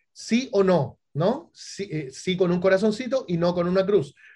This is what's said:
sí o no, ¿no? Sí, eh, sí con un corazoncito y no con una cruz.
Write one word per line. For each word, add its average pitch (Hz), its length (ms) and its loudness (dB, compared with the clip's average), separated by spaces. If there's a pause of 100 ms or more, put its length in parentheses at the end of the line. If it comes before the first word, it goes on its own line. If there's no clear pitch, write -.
(120)
sí 247 400 -2
o 202 120 4
no, 165 360 2 (140)
¿no? 208 400 -2
Sí, - 380 -12
eh, 151 200 -8
sí - 260 -4
con 180 140 2
un 180 80 2
corazoncito 214 680 0
y 175 100 -2
no 170 160 2
con 175 140 0
una 185 180 0
cruz. 185 300 0 (200)